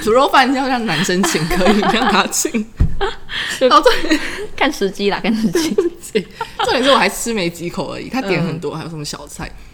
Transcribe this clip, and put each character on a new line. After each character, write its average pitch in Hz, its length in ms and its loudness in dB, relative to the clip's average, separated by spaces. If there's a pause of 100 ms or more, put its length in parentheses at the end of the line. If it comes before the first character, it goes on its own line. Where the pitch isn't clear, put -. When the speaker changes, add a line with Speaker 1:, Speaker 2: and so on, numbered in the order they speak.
Speaker 1:
卤 220 80 0
肉 262 180 4
饭 269 240 4
要 269 140 0
让 247 180 -2
男 165 200 -2
生 185 180 0
请， - 240 0
可 - 240 0
以 208 80 4
让 254 320 2
他 - 160 2
请。 - 240 -4 (560)
Speaker 2:
<laughs> - 540 -8
Speaker 1:
然 508 100 6
后 - 100 8
重 480 120 6 (100)
点 311 180 2 (360)
Speaker 2:
看 294 160 0
时 196 180 -2
机 196 200 -2
啦， 165 120 -2
看 202 100 0
时 220 160 0
机。 320 220 0
Speaker 1:
<laughs> 202 80 0
对 359 60 2
不 339 40 -2 (120)
起， - 260 -4 (320)
重 440 120 -2
点 277 120 2
是 277 80 4
我 262 60 8
还 196 120 2
吃 233 240 -6
没 190 160 -2
几 170 220 -8
口 135 220 -6
而 123 80 -10
已， - 80 -12
他 262 120 -6
点 185 240 -2
很 165 140 -4
多， 147 160 -6
Speaker 2:
嗯。 160 40 -8
Speaker 1:
还 160 40 -10
有 160 80 -12
什 160 80 -10
么 151 60 -10
小 - 240 -10
菜， - 200 -12 (260)